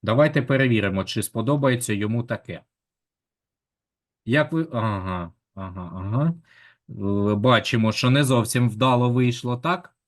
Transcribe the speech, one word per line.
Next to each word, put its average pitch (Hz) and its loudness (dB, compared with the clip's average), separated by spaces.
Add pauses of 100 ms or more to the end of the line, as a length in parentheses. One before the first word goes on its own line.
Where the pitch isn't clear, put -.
Давайте 147 2
перевіримо, 110 2
чи 107 -6
сподобається 123 -2
йому 107 -2
таке. 101 -10 (1600)
Як 147 0
ви... 160 -2
Ага, 92 -4 (220)
ага, 92 -12
ага. 113 -2 (560)
Е, 101 0
бачимо, 110 2
що 123 0
не 143 4
зовсім 123 2
вдало 123 2
вийшло, 123 0
так? 175 -6 (120)